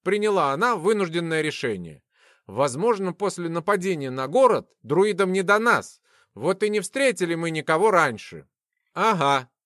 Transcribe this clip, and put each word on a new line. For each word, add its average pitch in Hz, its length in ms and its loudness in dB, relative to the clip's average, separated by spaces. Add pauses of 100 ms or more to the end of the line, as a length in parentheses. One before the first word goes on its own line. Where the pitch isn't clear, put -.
приняла 196 480 2
она 220 240 0
вынужденное 170 640 0
решение. 101 640 -4 (440)
«Возможно, 170 680 0
после 175 360 -4
нападения 170 600 -2
на 131 180 -6
город 220 420 2 (140)
друидам 185 480 2
не 190 120 0
до 202 160 4
нас, 220 420 0 (320)
вот 175 300 -2
и 214 60 0
не 208 100 -2
встретили 190 560 -2
мы 165 160 -4
никого 160 400 2
раньше». 120 560 0 (460)
«Ага, 147 560 0 (160)